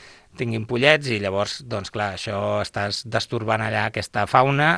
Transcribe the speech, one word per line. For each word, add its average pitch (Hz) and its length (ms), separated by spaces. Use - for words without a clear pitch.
tinguin 113 300
pollets, 139 440
i 110 100
llavors, 101 460
doncs, 104 240
clar, 104 240
això 101 240
estàs 101 420
destorbant 110 600
allà 110 240
aquesta 104 360
fauna 139 500